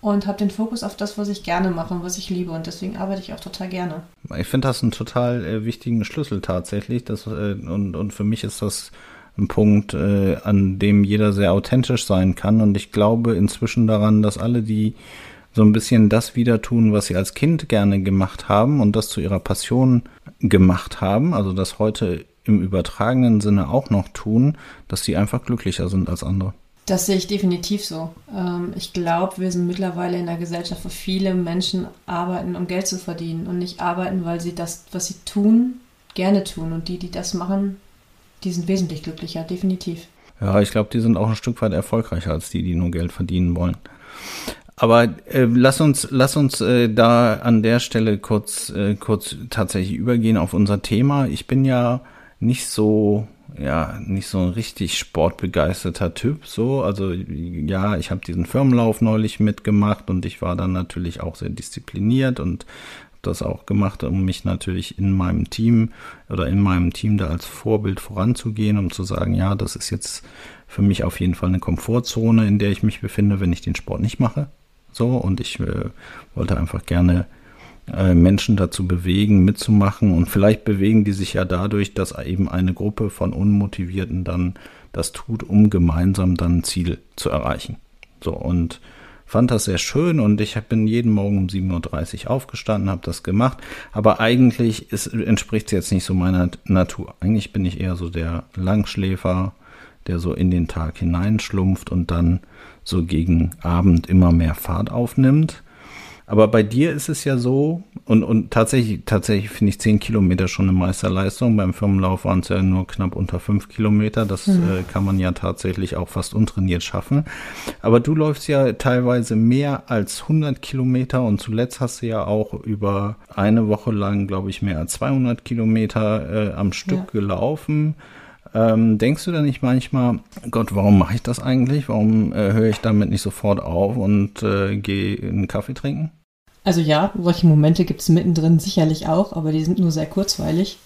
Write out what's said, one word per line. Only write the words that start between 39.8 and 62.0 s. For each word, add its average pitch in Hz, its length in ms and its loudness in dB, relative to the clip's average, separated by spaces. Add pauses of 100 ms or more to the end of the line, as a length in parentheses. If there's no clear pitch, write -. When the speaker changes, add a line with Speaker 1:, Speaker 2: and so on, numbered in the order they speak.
Speaker 2:
Ja, 98 200 2
ich 101 120 0
glaub, 107 180 -2
die 120 80 -2
sind 113 180 2
auch 104 120 0
ein 110 80 0
Stück - 260 -6
weit 110 100 0
erfolgreicher 85 600 -4
als 78 180 -6
die, 85 140 -4
die 87 100 -2
nur 87 160 0
Geld 85 220 -4
verdienen 90 420 0
wollen. 85 220 -2 (1000)
Aber, 117 300 6 (240)
äh, 135 160 4
lass 123 360 4
uns, 147 300 4
lass 135 260 2
uns, 143 240 2
äh, 120 320 4
da 117 420 6
an 113 280 2
der 113 160 4
Stelle 110 400 0
kurz, - 520 -4
äh, 101 260 0
kurz - 400 -4 (140)
tatsächlich 95 460 -2
übergehen 113 400 2
auf 87 180 0
unser 101 280 2
Thema. 139 440 2
Ich - 200 -6
bin 135 180 2
ja 123 360 2 (400)
nicht 120 260 0
so, 107 640 2 (320)
ja, 73 460 -4
nicht 92 220 -4
so 95 100 -2
ein 90 120 2
richtig 104 460 -4
sportbegeisterter 85 1160 -2
Typ, 147 320 -4
so. 131 360 -2
Also, 98 300 -2
ja, 87 840 -4
ich - 120 -6
hab - 140 -6
diesen 87 220 -4
Firmenlauf 123 560 2
neulich 110 380 0
mitgemacht 104 680 0
und 92 160 -2
ich - 160 -10
war 87 160 -4
dann 90 160 -2
natürlich 87 480 -6
auch 82 140 -8
sehr - 160 -8
diszipliniert 123 880 -2